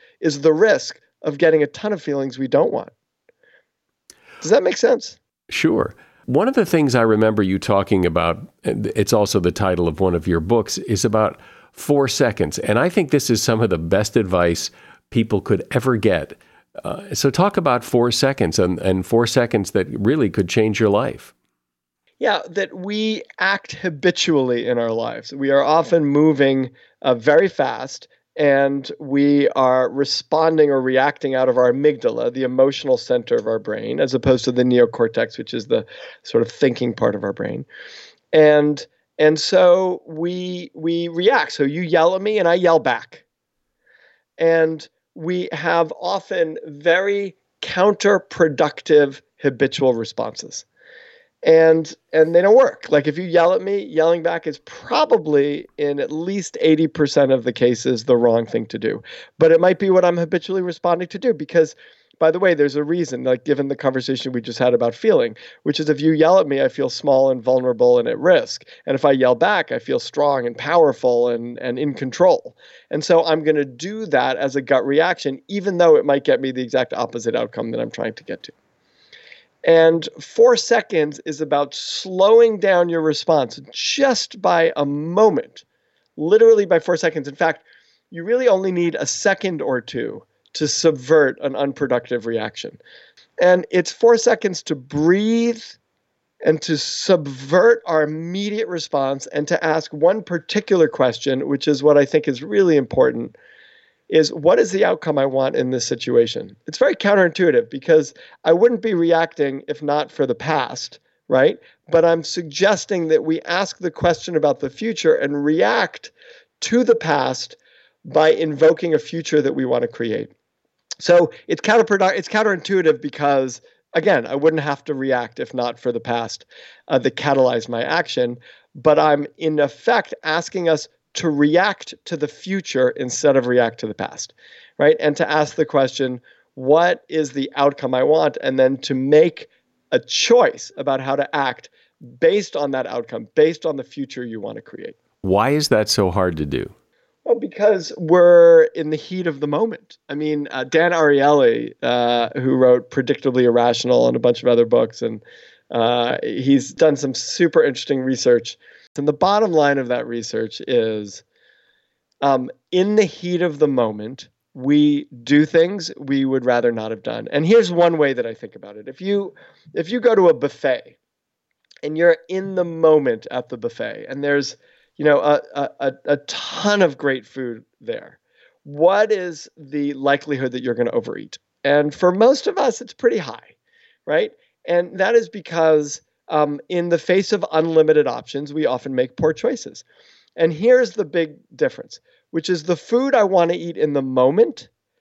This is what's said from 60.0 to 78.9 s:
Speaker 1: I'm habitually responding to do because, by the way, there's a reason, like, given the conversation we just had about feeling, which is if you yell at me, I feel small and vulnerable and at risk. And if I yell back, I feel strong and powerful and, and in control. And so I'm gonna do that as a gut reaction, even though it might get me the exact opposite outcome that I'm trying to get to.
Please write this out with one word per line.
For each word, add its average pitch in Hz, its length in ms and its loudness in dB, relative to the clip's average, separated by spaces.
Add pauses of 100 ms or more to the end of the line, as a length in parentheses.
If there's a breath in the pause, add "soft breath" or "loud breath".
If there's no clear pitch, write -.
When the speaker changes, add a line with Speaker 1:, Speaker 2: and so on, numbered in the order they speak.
Speaker 1:
I'm 175 120 0
habitually 180 460 -4
responding 175 460 -4
to 196 100 -14
do 226 160 0
because, 156 400 -2 (420 soft breath)
by 160 140 2
the 165 80 -2
way, 180 160 2
there's 143 200 0
a 147 80 -2
reason, 147 400 -4
like, 127 220 -2
given 139 220 -2
the 139 80 -6
conversation 131 560 -4
we 123 100 -4
just 113 160 -12
had 123 160 0
about 117 220 0
feeling, 131 400 -2 (260 loud breath)
which 147 180 -2
is 156 100 -2
if 143 120 -2
you 160 100 2
yell 160 280 4
at 175 80 0
me, 139 120 -2
I 135 100 0
feel 135 200 -4
small 135 400 2
and 127 140 -2
vulnerable 123 560 2
and 117 80 -2
at 117 100 -4
risk. 143 480 0 (220 loud breath)
And 135 80 0
if 135 100 0
I 143 60 6
yell 127 240 4
back, 180 360 0
I 123 60 -4
feel 131 220 -4
strong 139 480 -2
and 117 100 -10
powerful 127 720 2
and, 120 300 -6
and 127 180 -6
in 143 160 -4
control. 139 640 0 (320 soft breath)
And 151 160 -6
so 165 180 4
I'm 160 200 0
gonna 151 200 2
do 170 440 -10
that 131 300 0
as 131 180 -4
a 143 80 -4
gut 127 240 0
reaction, 143 600 -2
even 196 300 -4
though 170 180 6
it 139 100 4
might 139 180 0
get 131 180 0
me 135 100 -4
the 127 120 -6
exact 123 300 -4
opposite 117 420 -6
outcome 117 360 -6
that 120 80 -6
I'm 117 120 -8
trying 110 240 -8
to - 80 -20
get - 180 -12
to. - 100 -20 (1120 soft breath)